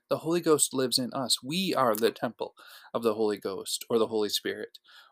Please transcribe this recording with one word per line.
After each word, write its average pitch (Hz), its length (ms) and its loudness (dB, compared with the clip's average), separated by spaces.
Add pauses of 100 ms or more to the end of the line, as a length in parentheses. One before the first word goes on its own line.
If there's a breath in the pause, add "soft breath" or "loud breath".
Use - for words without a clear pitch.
The 139 100 0
Holy 170 220 0
Ghost 156 340 4
lives 131 240 0
in 123 140 -2
us. 127 300 -2
We 165 320 -2
are 123 200 4
the 107 160 4
temple - 440 -8 (380 loud breath)
of 120 100 -2
the 110 120 2
Holy 107 220 0
Ghost 98 520 -8
or 117 100 2
the 107 100 4
Holy 107 220 0
Spirit, 104 480 -6 (340 loud breath)